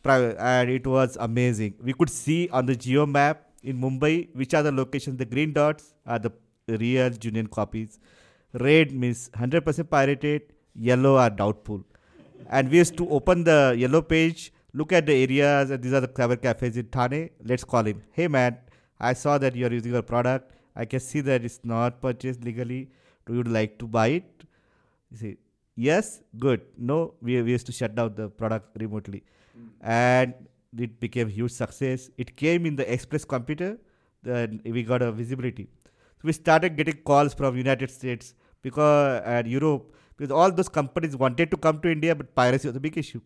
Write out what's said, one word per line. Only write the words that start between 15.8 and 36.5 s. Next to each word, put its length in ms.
these 100
are 80
the 60
clever 280
cafes 420
in 80
Thane. 440
Let's 200
call 200
him. 280
"Hey 160
man, 300
I 140
saw 260
that 160
you 100
are 80
using 220
our 80
product. 500
I 100
can 140
see 220
that 220
it's 200
not 380
purchased 420
legally. 380
Do 80
you 100
like 360
to 80
buy 200
it?" 260
He 80
said, 200
"Yes, 460
good. 220
No," 200
we, 200
we 100
used 140
to 80
shut 220
down 200
the 140
product 500
remotely. 440
Mm. 120
And 520
it 240
became 260
a 40
huge 200
success. 680
It 200
came 280
in 120
the 160
Express 320
computer, 520
then 400
we 200
got 180
a 100
visibility. 560
So 380
we 60
started 440